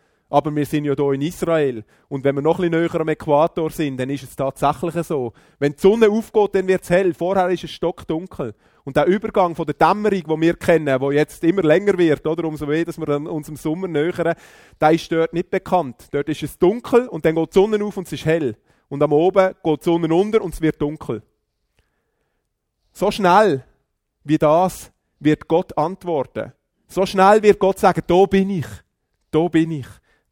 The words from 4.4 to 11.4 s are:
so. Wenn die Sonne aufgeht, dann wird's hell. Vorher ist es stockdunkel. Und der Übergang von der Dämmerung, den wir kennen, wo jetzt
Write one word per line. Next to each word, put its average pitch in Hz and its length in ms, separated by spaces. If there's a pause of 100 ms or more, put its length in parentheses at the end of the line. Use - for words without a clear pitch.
so. 131 280 (260)
Wenn 147 140
die - 80
Sonne 220 280
aufgeht, 214 460
dann 190 140
wird's 185 200
hell. 180 260
Vorher 185 340
ist 180 160
es 156 80
stockdunkel. 165 840 (300)
Und 139 120
der 147 100
Übergang 190 500
von 165 100
der 147 80
Dämmerung, 196 480
den 156 180
wir 170 140
kennen, 151 460
wo 139 100
jetzt 147 320